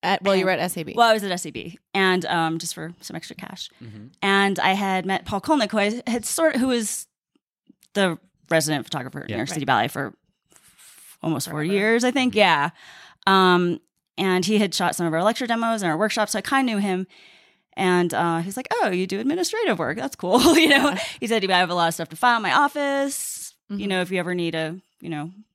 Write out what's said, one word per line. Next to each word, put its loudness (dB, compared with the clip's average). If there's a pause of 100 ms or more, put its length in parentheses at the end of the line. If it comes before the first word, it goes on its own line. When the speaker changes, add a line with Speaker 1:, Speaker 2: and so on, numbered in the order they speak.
Speaker 1:
At, 0
while 4
you 4
Speaker 2:
And 0
Speaker 1:
were 2
at 0
S -4
A -6
B? -10
Speaker 2:
Well, 6
I 6
was 2
at -4
S -4
E -10
B, -12 (160)
and, 2
um, 0
just -8
for -12
some -16
extra -14
cash. -16 (120)
Speaker 3:
Mm-hmm. -16 (140)
Speaker 2:
And 2
I 2
had -2
met -4
Paul -6
Kolnick, 0
who -2
I -2
had -4
sort, 0
who 2
was -2 (880)
the 2 (340)
resident 2
photographer -10
at -12
Speaker 3:
Yeah. -4
Speaker 2:
New -4
York -4
City -6
Speaker 1:
Right. -4
Speaker 2:
Ballet 2
for -8 (380)
f-, -20
almost -2
four -6
Speaker 1:
Forever. -2
Speaker 2:
years, 2
I 2
think. 0
Speaker 3:
Mm-hmm. 2
Speaker 2:
Yeah. 4 (560)
Um, 6 (360)
and 0
he 2
had 0
shot 0
some -2
of -2
our 0
lecture 0
demos -2
and 0
our 0
workshops, 0
so -2
I -4
kinda 0
knew -2
him. -2 (680)
And, 2
uh, 0
he -4
was -8
like, -10 (140)
"Oh, 2
you -2
do -4
administrative -2
work. -2
That's -8
cool." 2
<laughs> 6
You 6
know, 4
Speaker 1:
Yeah. -4 (220)
Speaker 2:
he -6
said, 0
"I 4
have 2
a -2
lot 2
of -2
stuff -8
to -16
file 4
in -2
my 0
office. -2 (160)
You -8
Speaker 1:
Mm-hmm. -4
Speaker 2:
know, 0
if -4
you -2
ever -2
need -2
a, -4 (240)
you -12
know -6 (240)